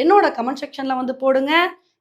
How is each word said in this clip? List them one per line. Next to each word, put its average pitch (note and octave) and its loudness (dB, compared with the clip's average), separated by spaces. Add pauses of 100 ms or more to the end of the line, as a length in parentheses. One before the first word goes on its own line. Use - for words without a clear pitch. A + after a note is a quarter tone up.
என்னோட F4+ 4 (140)
கமெண்ட் C4 -8
செக்ஷன்ல C4+ -6
வந்து B3+ -6
போடுங்க. C4+ 0 (480)